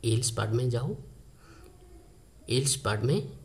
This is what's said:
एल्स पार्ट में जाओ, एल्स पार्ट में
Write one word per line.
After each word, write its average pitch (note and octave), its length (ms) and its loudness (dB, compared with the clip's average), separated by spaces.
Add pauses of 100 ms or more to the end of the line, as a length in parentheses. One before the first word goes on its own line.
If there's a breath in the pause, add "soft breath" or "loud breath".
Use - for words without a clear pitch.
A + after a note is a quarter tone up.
एल्स A2+ 240 2
पार्ट G#2+ 200 -2
में B2 200 2
जाओ, C3 260 -2 (1500 loud breath)
एल्स C3+ 260 4
पार्ट G#2 260 0
में C#3+ 300 2 (120)